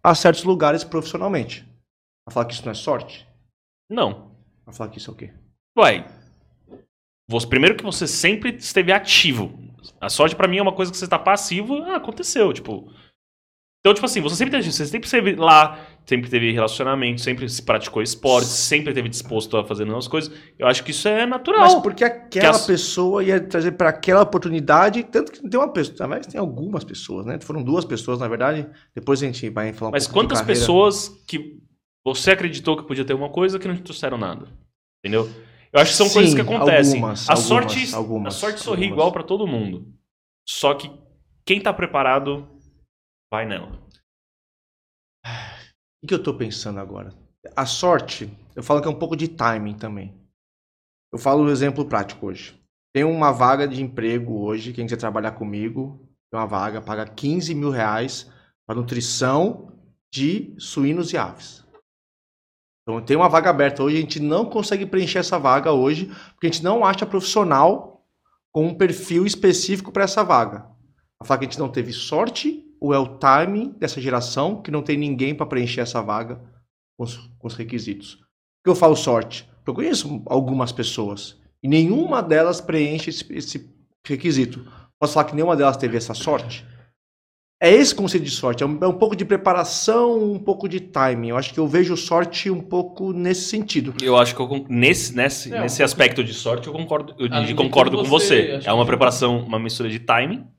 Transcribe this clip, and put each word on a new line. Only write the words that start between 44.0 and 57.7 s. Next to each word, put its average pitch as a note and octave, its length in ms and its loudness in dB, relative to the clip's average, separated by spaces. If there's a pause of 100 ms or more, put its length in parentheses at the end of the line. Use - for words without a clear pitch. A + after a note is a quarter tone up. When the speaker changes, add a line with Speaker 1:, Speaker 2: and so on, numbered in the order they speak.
Speaker 1:
O D3 40 -18
que - 20 -16
que F#3+ 60 0
eu F3 80 -4
tô C3+ 120 -6
pensando G#2 460 -10
agora? G2 320 -16 (440)
A C3+ 80 -2
sorte, C3 640 -2 (280)
eu B2 60 -12
falo D3 180 2
que D#3 80 -4
é - 20 -2
um D3+ 80 -8
pouco E3 180 -4
de D#3+ 120 -4
timing A2 460 -2
também. G2+ 400 -14 (960)
Eu A#2+ 60 -10
falo C#3 260 2
um D3 40 2
exemplo C#3 360 0
prático G#2 420 -6
hoje. - 320 -14 (360)
Tem C#3 100 2
uma D#3+ 280 2
vaga C3 360 2
de C3 140 -8
emprego A#2 580 -4
hoje, A2 320 -6
quem A#2+ 120 -8
quiser A2+ 120 -6
trabalhar A2 360 -4
comigo, A2+ 760 -8 (220)
tem A2+ 100 -8
uma A2 60 -2
vaga, G#2 360 -4
paga G#2+ 240 -8
quinze D#3 480 -4
mil C#3+ 160 -2